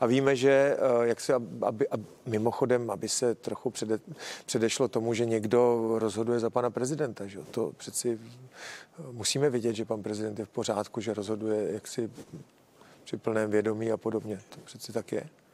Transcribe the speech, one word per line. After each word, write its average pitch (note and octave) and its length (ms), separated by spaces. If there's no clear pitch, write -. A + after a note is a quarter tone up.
A B2 60
víme, C3+ 300
že, C#3 420
eh, A#2+ 280
jak A#2 140
se, - 160
ab-, A#2 300
aby, A#2 220
ab-, A2 160
mimochodem, A#2 640
aby G2+ 180
se A#2+ 260
trochu - 360
přede-, G#2+ 280
předešlo A2+ 420
tomu, A#2 260
že A2+ 100
někdo A2+ 720
rozhoduje A2 420
za A2+ 100
pana B2 200
prezidenta, B2+ 560
že G2 120
jo? D2+ 120
To G#2+ 260
přeci, - 460
eh, - 800
musíme C3+ 380
vidět, A#2 220
že G#2+ 120
pan G#2+ 180
prezident G#2+ 360
je A2 60
v - 40
pořádku, G#2+ 520
že G#2 140
rozhoduje G#2+ 580
jaksi A2 380
při - 120
plném A2 340
vědomí A2 420
a A2 40
podobně. G#2+ 420
To - 160
přeci - 280
tak A2 200
je. - 120